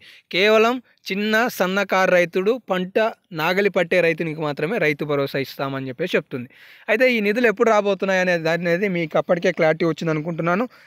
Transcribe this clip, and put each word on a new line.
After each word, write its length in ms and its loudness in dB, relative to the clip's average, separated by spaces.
కేవలం 440 4
చిన్న 420 0
సన్నకారు 640 0
రైతుడు 580 2
పంట 280 -2
నాగలి 380 0
పట్టే 320 0
రైతునికి 400 -2
మాత్రమే 360 -4
రైతు 280 -2
భరోసా 340 -2
ఇస్తామని 480 -6
చెప్పేసి 300 -4
చెప్తుంది. 300 -8
అయితే 240 2
ఈ 80 0
నిధులు 260 2
ఎప్పుడు 220 2
రాబోతున్నాయి 520 2
అనే 160 2
దాని 260 -2
అనేది 240 0
మీకు 300 -2
అప్పటికే 340 0
క్లారిటీ 340 2
వచ్చింది 260 -2
అనుకుంటున్నాను. 560 -2